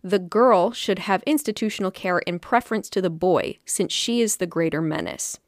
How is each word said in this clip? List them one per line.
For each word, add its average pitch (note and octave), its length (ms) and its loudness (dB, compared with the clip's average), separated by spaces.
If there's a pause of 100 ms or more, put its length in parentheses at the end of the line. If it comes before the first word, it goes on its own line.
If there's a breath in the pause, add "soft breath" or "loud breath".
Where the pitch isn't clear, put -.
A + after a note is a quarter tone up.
the G3 160 0
girl G#3 540 4
should F#3+ 260 -2
have F#3+ 260 0
institutional G#3+ 640 -2
care F3+ 280 0
in F3 200 -4
preference - 500 0
to G3 120 0
the F3+ 80 2
boy, E3 560 2
since - 280 -2
she A#3+ 280 0
is G#3+ 140 0
the F#3 120 -4
greater E3 340 0
menace D#3 680 -4